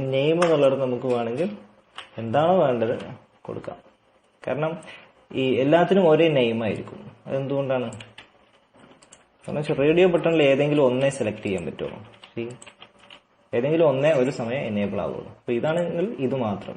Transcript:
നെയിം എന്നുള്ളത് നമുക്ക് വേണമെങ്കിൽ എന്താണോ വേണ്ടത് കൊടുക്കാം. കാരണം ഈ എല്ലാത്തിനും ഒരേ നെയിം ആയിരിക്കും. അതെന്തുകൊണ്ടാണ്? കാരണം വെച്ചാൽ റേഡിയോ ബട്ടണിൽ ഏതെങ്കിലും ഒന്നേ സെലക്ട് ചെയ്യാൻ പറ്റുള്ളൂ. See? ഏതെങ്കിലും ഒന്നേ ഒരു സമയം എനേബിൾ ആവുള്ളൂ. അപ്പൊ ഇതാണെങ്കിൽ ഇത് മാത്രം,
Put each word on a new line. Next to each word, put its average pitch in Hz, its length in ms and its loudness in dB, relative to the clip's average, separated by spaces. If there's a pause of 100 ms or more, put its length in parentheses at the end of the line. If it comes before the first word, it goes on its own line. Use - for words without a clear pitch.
(160)
നെയിം 160 280 2
എന്നുള്ളത് 139 360 4
നമുക്ക് 127 260 -2
വേണമെങ്കിൽ 127 500 -2 (640)
എന്താണോ 143 460 2
വേണ്ടത് 120 340 0 (440)
കൊടുക്കാം. - 340 -12 (680)
കാരണം 151 260 -4 (680)
ഈ 131 200 2
എല്ലാത്തിനും 175 460 4
ഒരേ 156 200 6
നെയിം 117 340 2
ആയിരിക്കും. - 500 -6 (140)
അതെന്തുകൊണ്ടാണ്? 135 600 -4 (1500)
കാരണം - 180 -8
വെച്ചാൽ 151 240 -4
റേഡിയോ 170 240 6
ബട്ടണിൽ 160 340 2
ഏതെങ്കിലും 143 480 4
ഒന്നേ 135 280 0
സെലക്ട് 104 280 -4
ചെയ്യാൻ 90 200 -4
പറ്റുള്ളൂ. - 320 -8 (360)
See? 117 180 -8 (1040)
ഏതെങ്കിലും 156 340 2
ഒന്നേ 139 240 2
ഒരു 127 180 2
സമയം 120 300 -6
എനേബിൾ 101 400 -4
ആവുള്ളൂ. 71 380 -8
അപ്പൊ - 140 -6
ഇതാണെങ്കിൽ 165 540 -2 (200)
ഇത് 131 180 -2
മാത്രം, 101 320 -6